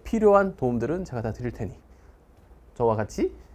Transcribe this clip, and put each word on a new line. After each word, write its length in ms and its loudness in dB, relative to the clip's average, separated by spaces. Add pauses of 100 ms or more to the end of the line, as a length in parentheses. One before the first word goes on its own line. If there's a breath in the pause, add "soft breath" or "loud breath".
필요한 520 4
도움들은 500 -2
제가 160 -8
다 120 -4
드릴 180 -6
테니 280 -10 (960 soft breath)
저와 200 2
같이 400 -2 (200)